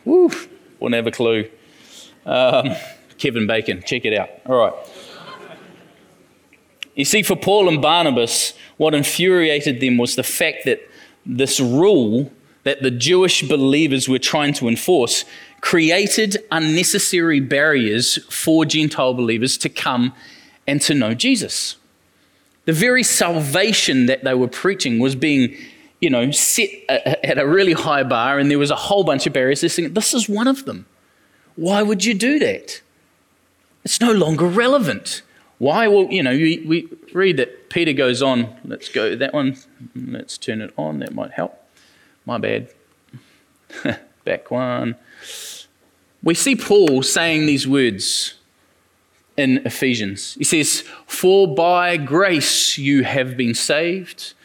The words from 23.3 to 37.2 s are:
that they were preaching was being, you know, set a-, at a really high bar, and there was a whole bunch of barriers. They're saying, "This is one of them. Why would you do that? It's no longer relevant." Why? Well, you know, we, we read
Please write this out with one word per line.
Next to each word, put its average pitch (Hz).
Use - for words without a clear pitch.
that 131
they 131
were 127
preaching 147
was 135
being, 135
you 165
know, 127
set -
a-, 131
at 135
a 139
really 185
high 147
bar, 131
and 143
there 143
was 143
a 143
whole 202
bunch 147
of 143
barriers. 135
They're 170
saying, 160
"This 208
is 233
one 214
of 269
them. 101
Why 190
would 208
you 233
do 240
that? -
It's -
no 240
longer 160
relevant." 214
Why? 170
Well, 202
you 185
know, 127
we, 160
we 160
read 180